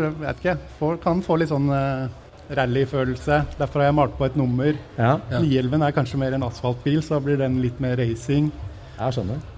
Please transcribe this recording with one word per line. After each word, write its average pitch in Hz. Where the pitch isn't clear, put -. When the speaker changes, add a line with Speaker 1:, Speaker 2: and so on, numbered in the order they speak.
Speaker 1:
vet 147
ikke, 180
får, 165
kan 185
få 180
litt 156
sånn, 143
eh, 135
rallyfølelse. 131
Derfor 147
har 143
jeg 143
malt 143
på 139
et 127
nummer. 135
Speaker 2:
Ja. 120
Speaker 3:
Ja. -
Speaker 1:
Ni 147
elleve-en 131
er 143
kanskje 135
mer 131
en 135
asfaltbil, 127
så 156
da 147
blir 143
den 131
litt 127
mer 127
racing. 139
Speaker 2:
Jeg 120
skjønner. 120